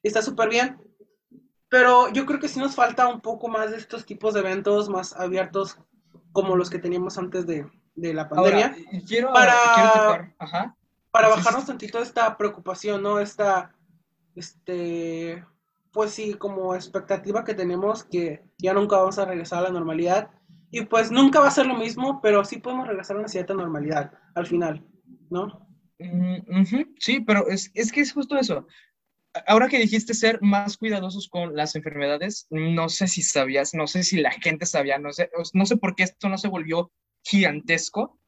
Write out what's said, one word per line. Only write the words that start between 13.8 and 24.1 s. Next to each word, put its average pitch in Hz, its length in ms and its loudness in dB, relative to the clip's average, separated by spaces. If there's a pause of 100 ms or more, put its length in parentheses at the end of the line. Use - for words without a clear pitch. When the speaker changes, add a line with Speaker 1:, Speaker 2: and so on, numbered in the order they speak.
Speaker 1:
este, 170 1120 -8 (480)
pues 214 200 -2
sí, 214 220 -8
como 190 400 -6
expectativa 196 680 -6
que 214 100 -6
tenemos 190 500 -4
que 170 380 -6 (160)
ya 185 160 0
nunca 202 240 2
vamos 190 200 2
a 196 60 0
regresar 175 360 -6
a - 20 0
la 185 80 -2
normalidad. 175 600 -2 (400)
Y 233 160 -6
pues 220 240 2
nunca 269 300 6
va 285 80 8
a - 20 6
ser 269 160 2
lo 254 100 -2
mismo, 240 460 -4
pero 208 220 4
sí - 140 -12
podemos 254 300 -8
regresar 196 280 -8
a 208 40 -4
una 214 80 -8
cierta 190 260 -6
normalidad 151 580 -4 (220)